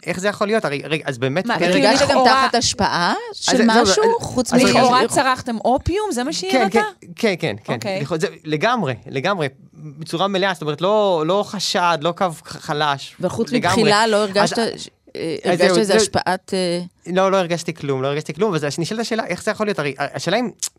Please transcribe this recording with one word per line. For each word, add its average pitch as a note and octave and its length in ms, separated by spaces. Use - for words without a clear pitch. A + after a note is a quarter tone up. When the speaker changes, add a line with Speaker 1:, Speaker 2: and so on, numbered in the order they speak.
Speaker 1:
איך F3+ 140
זה G3 80
יכול G#3 180
להיות? G#3+ 180
הרי, C#3+ 200
רגע, D3+ 220
אז C3+ 120
באמת C3+ 280
Speaker 2:
מה, A#3 120
Speaker 1:
פרק - 140
Speaker 2:
כאילו, - 160
Speaker 3:
רגע, C4+ 120
גם C#4+ 100
Speaker 2:
לכאורה C4 340
Speaker 3:
תחת A#3+ 100
השפעה F3+ 600
Speaker 1:
אז G4+ 60
Speaker 3:
של - 200
Speaker 1:
זה, A#3+ 160
זהו, G#3+ 100
Speaker 3:
משהו, G4 200
Speaker 1:
אז, A4 60
Speaker 3:
חוץ - 260
Speaker 1:
אז B3 100
Speaker 3:
מ- B3 40
Speaker 2:
לכאורה B3 160
Speaker 1:
לכאורה B3+ 60
Speaker 2:
צרכתם B3+ 560
אופיום? F4+ 480
זה B3 120
מה D4 80
שהיא F#4+ 200
Speaker 1:
כן, F#4+ 80
Speaker 2:
הראתה? G4 180
Speaker 1:
כן, - 60
כן, G#3 220
כן, A#2 260
כן. C#3 100
Speaker 2:
אוקיי. F#3+ 260
Speaker 1:
לכאורה, E3 200
זה F#3 60
לגמרי, D#3 500
לגמרי, C#3 420
בצורה D3+ 540
מלאה, G3 260
זאת E3 80
אומרת, D3 180
לא, F#3+ 460
לא G3 200
חשד, F3 540
לא E3 120
קו G3 120
ח-, - 120
חלש. D3 640
Speaker 3:
וחוץ A3 320
Speaker 1:
לגמרי. F#3+ 240
Speaker 3:
מבחילה, G#3+ 300
לא A3 100
Speaker 1:
אז G#3 60
Speaker 3:
הרגשת G3 340
ש-, - 100
אה, D#3 280
Speaker 1:
אז F3 60
Speaker 3:
הרגשת F#3+ 80
Speaker 1:
זהו, F3+ 100
Speaker 3:
איזה G3+ 140
Speaker 1:
זה G#3+ 40
Speaker 3:
השפעת, - 580
אה, F3+ 260
Speaker 1:
לא, F#3 200
לא F#3+ 40
הרגשתי E3+ 380
כלום, C#3 280
לא C3+ 60
הרגשתי D3+ 260
כלום, G3+ 180
וזה, D3+ 140
אז C#3+ 120
נשאלת G#3+ 220
השאלה, A3+ 260
איך F3 160
זה G#3+ 80
יכול G#3+ 160
להיות? G3+ 120
הרי, C#3+ 200
השאלה C#3+ 380
אם A#3 140